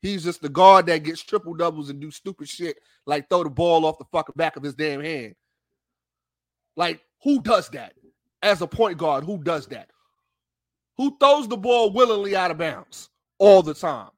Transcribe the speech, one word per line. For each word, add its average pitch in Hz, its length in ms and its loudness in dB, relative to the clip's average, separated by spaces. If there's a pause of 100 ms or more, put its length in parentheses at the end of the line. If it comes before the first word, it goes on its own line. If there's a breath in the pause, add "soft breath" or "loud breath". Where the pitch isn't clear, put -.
He's 185 220 -6
just 175 180 -8
the 147 60 -8
guard 180 380 8
that 160 180 -2
gets 160 180 -10
triple 170 320 -6
doubles 160 360 -4
and 143 100 -14
do 151 100 -14
stupid 151 380 -16
shit 170 300 -10 (280)
like 143 220 -6
throw 180 160 0
the 151 60 -6
ball 160 360 2
off 156 120 -4
the 135 80 -20
fucking 156 280 -6
back 165 220 -4
of 135 60 -16
his 139 120 -10
damn 147 300 -6
hand. 127 300 -10 (1400)
Like, 165 280 -4 (200)
who 277 200 0
does - 280 0
that? 117 220 -16 (500)
As 190 200 0
a 170 40 -6
point 202 300 -2
guard, 147 280 -2
who 190 140 -8
does 151 280 -6
that? 107 240 -20 (1040)
Who 277 220 -2
throws 277 300 4
the 233 80 -6
ball 226 360 0
willingly 208 420 0
out 185 160 0
of 156 60 -8
bounds - 540 -10 (280)
all 196 240 8
the 151 120 -4
time? 147 440 -8